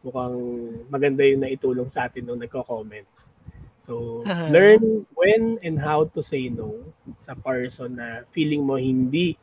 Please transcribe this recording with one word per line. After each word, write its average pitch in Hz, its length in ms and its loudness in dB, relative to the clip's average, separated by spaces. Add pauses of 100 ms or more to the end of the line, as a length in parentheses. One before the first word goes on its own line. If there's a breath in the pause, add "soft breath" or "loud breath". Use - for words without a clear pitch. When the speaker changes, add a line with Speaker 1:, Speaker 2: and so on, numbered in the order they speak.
Speaker 1:
Mukhang 127 320 -6 (540)
maganda 139 340 2
yung 135 240 4
naitulong 127 400 -2
sa 127 240 -4
atin 120 160 -12
nung 120 160 -8
nagko-comment. 110 640 -10 (760)
So, 117 460 -10
Speaker 2:
Aha. 170 240 -4
Speaker 1:
learn 208 320 10 (320)
when 226 480 2
and 160 160 -2
how 151 260 2
to 156 160 -6
say 131 300 -6
no 110 240 -8 (400)
sa - 240 -18
person 127 560 -6
na 117 400 -12
feeling 147 320 0
mo 135 80 0
hindi 131 680 0